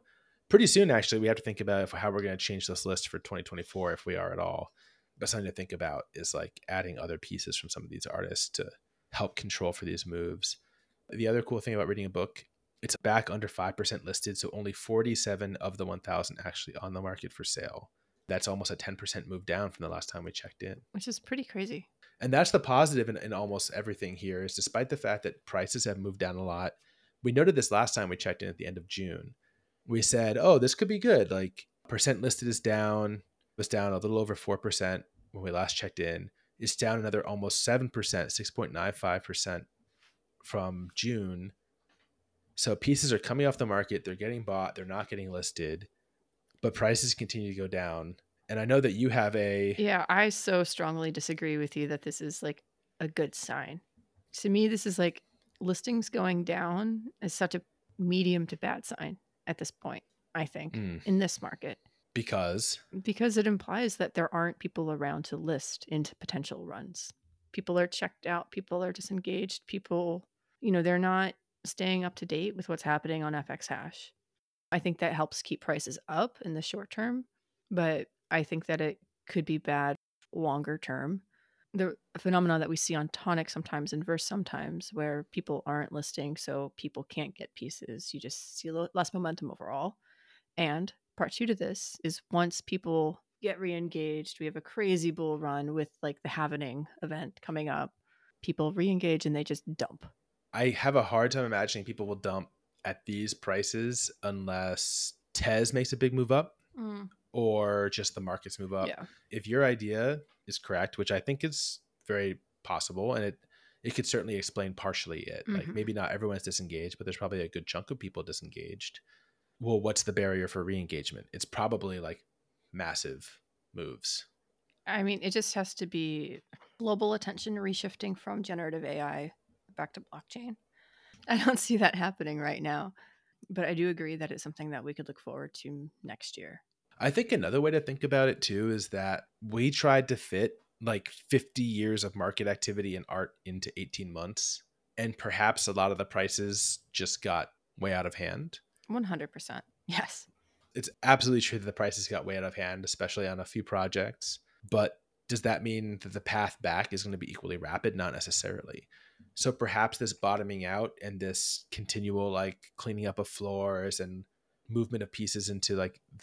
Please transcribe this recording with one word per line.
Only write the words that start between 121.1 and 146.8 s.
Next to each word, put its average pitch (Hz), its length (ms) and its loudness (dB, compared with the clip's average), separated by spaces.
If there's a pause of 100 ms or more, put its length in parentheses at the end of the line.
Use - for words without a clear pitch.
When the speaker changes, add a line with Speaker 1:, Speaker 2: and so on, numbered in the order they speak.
Speaker 1:
It's - 140 -4
probably, 101 540 -2
like, 80 240 -8 (480)
massive 82 680 -6 (360)
moves. - 500 -6 (600)
Speaker 2:
I 196 160 0
mean, 196 180 0
it 185 100 0
just 214 220 0
has 190 220 -2
to 185 100 -4
be 156 540 -4 (400)
global 214 340 2
attention 208 420 -4
reshifting 196 640 -4
from 208 240 -6
generative 170 440 -4
A 143 160 -2
I 147 320 -4 (420)
back 147 180 -6
to - 80 -14
blockchain. 240 540 -12 (720)
I 233 160 4
don't 254 160 6
see 233 180 2
that 196 180 6
happening 170 440 -2
right 147 220 -2
now, 151 320 -2 (560)
but 180 160 -2
I 165 80 0
do 170 160 2
agree 165 280 -4
that 151 140 -4
it's 139 120 -8
something 151 280 -8
that 127 120 -6
we 143 100 -6
could 143 140 -10
look 139 120 -12
forward 139 420 -10
to 143 280 -10 (140)
next - 340 -12
year. - 240 -16 (400)
Speaker 1:
I 131 100 4
think 240 200 2
another 127 300 4
way 151 100 6
to 156 80 6
think 135 240 -4
about 135 240 6
it - 140 2
too 104 280 2
is 107 200 0
that 95 340 -2 (180)
we 117 300 2
tried 135 380 6
to 123 80 2
fit, - 380 0 (260)
like, 110 280 -2 (200)
fifty 127 340 4
years 107 400 2
of 98 120 -4
market 98 320 0
activity 101 480 -2
and 90 120 -8
art - 280 -4 (100)
into 92 340 -8
eighteen 95 320 -8
months, 85 520 -4 (340)
and 113 200 -2
perhaps 107 500 2
a 104 40 0
lot 98 220 4
of 90 40 -2
the 98 60 0
prices 98 760 0 (120)